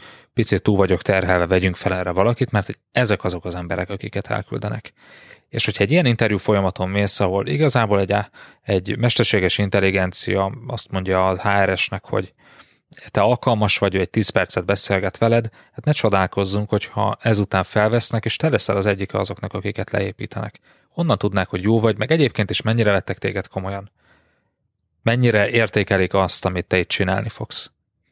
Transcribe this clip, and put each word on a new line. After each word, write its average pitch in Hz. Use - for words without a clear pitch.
picit 107
túl 104
vagyok 92
terhelve, 92
vegyünk 92
fel -
erre 92
valakit", 110
mert 101
hogy -
ezek 107
azok 90
az 90
emberek, 90
akiket 101
elküldenek. 107
És -
hogyha 104
egy 101
ilyen 165
interjú 110
folyamaton 95
mész, 101
ahol 98
igazából 123
egy, 98
egy 101
mesterséges 110
intelligencia 98
azt 120
mondja 92
a 95
H 98
R 92
S-nek, -
hogy 101
te -
alkalmas 107
vagy, 98
ő 95
egy 92
tíz 107
percet 90
beszélget 98
veled, 113
hát -
ne 147
csodálkozzunk, 101
hogyha 104
ezután 101
felvesznek, 110
és 110
te 160
leszel 110
az 98
egyike 98
azoknak, 101
akiket 101
leépítenek. 104
Honnan 160
tudnák, 98
hogy 92
jó 110
vagy, 107
meg 107
egyébként 143
is -
mennyire 110
vettek 98
téged 101
komolyan? 98
Mennyire 117
értékelik 101
azt, 95
amit 90
te -
itt 92
csinálni 101
fogsz? -